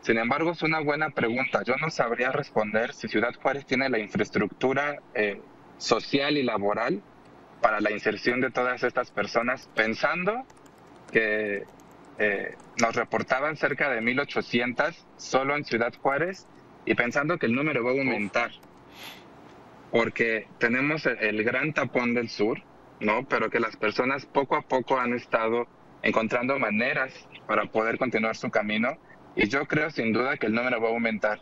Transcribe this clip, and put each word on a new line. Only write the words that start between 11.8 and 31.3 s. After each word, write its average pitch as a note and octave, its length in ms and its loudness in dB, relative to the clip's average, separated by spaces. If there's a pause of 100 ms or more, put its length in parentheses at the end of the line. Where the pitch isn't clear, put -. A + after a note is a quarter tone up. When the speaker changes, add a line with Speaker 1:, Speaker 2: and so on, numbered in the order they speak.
Speaker 1:
eh, G2+ 380 0 (240)
nos A2+ 160 2
reportaban B2+ 600 0
cerca C#3+ 340 0
de A#2 100 0
mil B2 180 0
ochocientas B2 880 -2 (120)
solo C#3 360 0
en D3 100 -4
Ciudad A#2 380 0
Juárez D3+ 460 -2 (360)
y A2 120 0
pensando B2+ 420 0
que - 80 -2
el A2+ 80 2
número C#3 300 -2
va B2 60 0
a C3 40 0
Speaker 2:
Uf. C#3 60 0
Speaker 1:
aumentar, A#2 500 -2 (1400)
porque A2+ 560 0 (100)
tenemos C#3 480 0
el, A#2+ 120 0
el G#2+ 260 0
gran C3 300 0
tapón B2+ 380 0
del A#2+ 160 0
sur, G#2+ 320 0 (380)
¿no? A2 300 2
Pero A2 220 2
que A#2+ 100 0
las A2 160 -2
personas B2+ 500 0
poco C#3 300 0
a D3 60 0
poco C3 360 0
han B2 140 0
estado A#2 560 0 (340)
encontrando A#2+ 560 0
maneras B2 540 0 (340)
para G#2+ 200 0
poder A2 320 0
continuar A2+ 360 0
su B2+ 160 -6
camino. A2 480 0 (380)
Y A2+ 120 2
yo C#3 180 0
creo D3+ 240 0
sin A2+ 220 -2
duda C3 240 0
que B2 100 -2
el G#2+ 80 2
número A#2+ 260 0
va A2+ 80 0
a A2+ 40 2
aumentar. A2 500 0